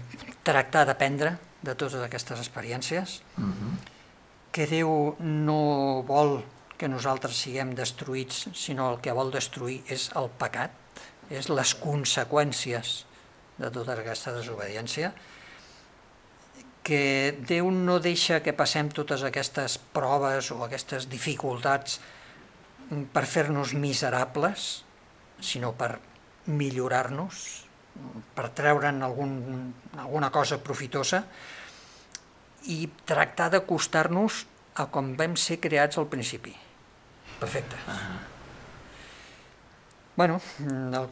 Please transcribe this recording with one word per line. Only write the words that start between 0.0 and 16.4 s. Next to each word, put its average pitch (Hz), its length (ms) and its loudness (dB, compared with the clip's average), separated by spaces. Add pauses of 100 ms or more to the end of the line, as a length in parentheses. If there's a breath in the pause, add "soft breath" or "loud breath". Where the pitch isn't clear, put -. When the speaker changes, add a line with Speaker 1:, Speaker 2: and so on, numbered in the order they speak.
Speaker 1:
tractar 143 440 4
d'aprendre 139 500 2 (260)
de 127 120 -4
totes 131 280 -4
aquestes 120 360 -6
experiències, 123 840 -4 (140)
Speaker 2:
Mhm. 104 400 -2 (720 loud breath)
Speaker 1:
que 151 160 0
Déu 156 540 2
no 151 800 2
vol 139 400 4 (340)
que 151 120 -4
nosaltres 131 480 0
siguem 131 380 -2
destruïts, 131 800 -4
sinó 131 380 0
el 117 80 -4
que 127 120 -2
vol 131 180 2
destruir 127 560 -4
és - 300 -2
el 131 120 0
pecat, 120 420 -4 (600 loud breath)
és 135 180 -4
les 135 280 4
conseqüències 139 1300 0 (540 soft breath)
de 127 120 -4
tota 123 220 -4
aquesta 113 400 -4
desobediència, 117 800 -4 (1700 loud breath)